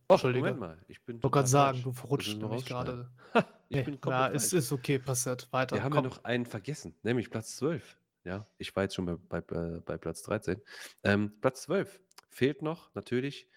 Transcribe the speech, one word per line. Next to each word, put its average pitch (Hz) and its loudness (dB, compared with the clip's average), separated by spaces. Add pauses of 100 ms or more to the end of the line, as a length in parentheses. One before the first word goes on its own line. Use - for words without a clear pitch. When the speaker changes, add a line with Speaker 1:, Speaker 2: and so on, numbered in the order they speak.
(120)
Speaker 1:
Och, 180 8
Speaker 2:
Entschuldige. 127 4
Speaker 1:
Moment 156 0
mal, 82 -10
ich - -20
bin 117 -10
Speaker 2:
Wollte 131 2
grad 135 6
Speaker 1:
total - 4
Speaker 2:
sagen, 135 6
Speaker 1:
falsch. - -4
Speaker 2:
du 127 -4 (220)
Speaker 1:
Das 98 -2
Speaker 2:
verrutscht - -
Speaker 1:
müssen 104 -6
wir 107 -2
Speaker 2:
nämlich 120 -4
Speaker 1:
rausschneiden. - -
Speaker 2:
gerade. 123 -6 (220)
Speaker 1:
Ha, 226 6 (220)
ich 135 0
Speaker 2:
Ne, - -
Speaker 1:
bin 143 -6
komplett 131 2
Speaker 2:
na, 104 -2
es - 0
Speaker 1:
falsch. - -
Speaker 2:
ist 160 2
okay, 135 0
passiert. 127 -4
Weiter, 131 2
Speaker 1:
Wir 101 -2
haben 143 0
ja 139 4
Speaker 2:
komm. - -
Speaker 1:
noch 131 -4
einen 120 0
vergessen, 110 -10
nämlich 113 0
Platz - -8
zwölf. 147 -4 (260)
Ja, 95 -8 (100)
ich - -10
war 98 2
jetzt 95 -2
schon 92 -2
bei, 87 -2
bei, - -6 (160)
äh, 85 -4
bei - -8
Platz 82 -8
dreizehn. 101 -2 (420)
Ähm, 101 2
Platz - 0
zwölf - -2 (300)
fehlt - 0
noch 156 -8
natürlich, 127 -4